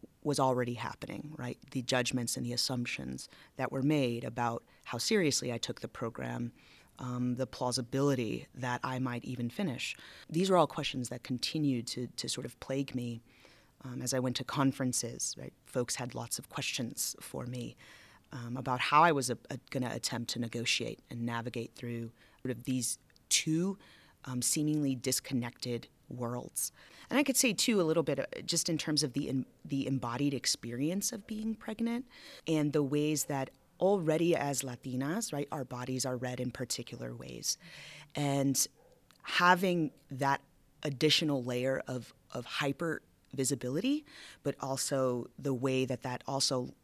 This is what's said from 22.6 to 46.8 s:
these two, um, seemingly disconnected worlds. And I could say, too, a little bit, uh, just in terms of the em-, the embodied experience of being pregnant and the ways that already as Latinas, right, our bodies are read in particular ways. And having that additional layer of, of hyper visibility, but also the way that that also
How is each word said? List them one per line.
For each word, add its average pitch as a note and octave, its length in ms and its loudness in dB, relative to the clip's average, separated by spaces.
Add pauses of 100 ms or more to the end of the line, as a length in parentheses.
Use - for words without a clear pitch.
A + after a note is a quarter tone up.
these B2+ 340 0 (460)
two, F3 320 2 (480)
um, B2+ 180 -4
seemingly D3+ 520 2
disconnected B2 920 -2 (200)
worlds. B2 640 -6 (380)
And A#3+ 80 2
I C#4 40 6
could A#3+ 140 0
say, A#3+ 160 6
too, G#3 280 2
a E3 80 4
little D#3+ 140 4
bit, C#3 160 0
uh, - 60 0 (200)
just - 240 0
in E3 100 2
terms D#3 240 0
of C3+ 100 0
the C#3+ 160 -2
em-, C3 180 0 (180)
the C#3 220 -2
embodied C3 480 0
experience C3+ 800 -2
of G#3+ 140 -8
being G#3+ 280 -4
pregnant A#3 500 -4 (420)
and D3+ 260 4
the D3 100 4
ways D3 420 2
that C3+ 260 -2 (280)
already E3+ 560 4
as C#3 280 2
Latinas, C3+ 720 -4
right, C#3+ 200 -2
our C#3+ 120 -4
bodies B2+ 420 -4
are B2+ 100 -2
read B2 240 -4
in B2 100 -2
particular B2 640 -6
ways. A#2+ 440 -6 (560)
And C#3 420 2 (680)
having F3+ 680 6 (200)
that C#3 300 2 (420)
additional D3 600 4
layer B2 420 0
of, B2+ 280 -6 (180)
of B2 120 -4 (180)
hyper D3+ 400 0 (320)
visibility, C#3+ 720 0 (380)
but C#3+ 180 0
also C3 640 0 (120)
the C3+ 160 0 (120)
way C3 180 4
that B2+ 180 -2
that B2+ 240 -4
also C#3 300 2 (280)